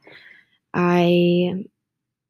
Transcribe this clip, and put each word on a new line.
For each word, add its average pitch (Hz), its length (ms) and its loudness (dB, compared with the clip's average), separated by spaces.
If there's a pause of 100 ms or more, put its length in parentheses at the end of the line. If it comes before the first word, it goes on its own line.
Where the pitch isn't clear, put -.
(720)
I 175 920 0 (640)